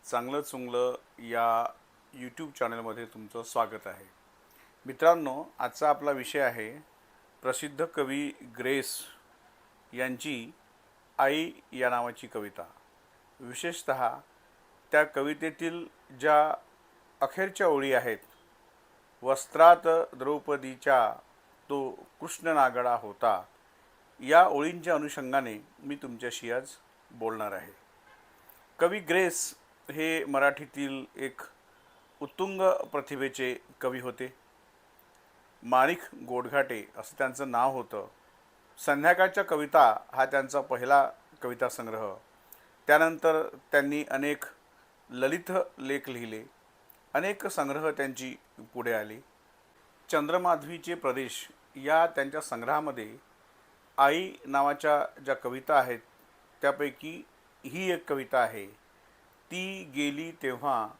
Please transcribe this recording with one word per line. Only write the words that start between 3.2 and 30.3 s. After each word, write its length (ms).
स्वागत 440
आहे. 220
मित्रांनो, 580
आजचा 300
आपला 220
विषय 280
आहे 440
प्रसिद्ध 440
कवी 460
ग्रेस 400
यांची 580
आई 340
या 180
नावाची 380
कविता. 360
विशेषतः 680
त्या 120
कवितेतील 840
ज्या 340
अखेरच्या 460
ओळी 260
आहेत, 240
"वस्त्रात 680
द्रौपदीच्या 1000
तो 220
कृष्ण 560
नागडा 480
होता", 480
या 240
ओळींच्या 480
अनुषंगाने 720
मी 160
तुमच्याशी 560
आज 180
बोलणार 400
आहे. 200
कवी 200
ग्रेस 560
हे 340
मराठीतील 800